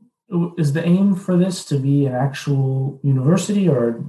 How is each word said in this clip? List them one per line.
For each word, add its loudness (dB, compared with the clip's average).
w-, -2
is -2
the -2
aim 4
for -2
this 0
to -2
be 2
an -2
actual -2
university 2
or 0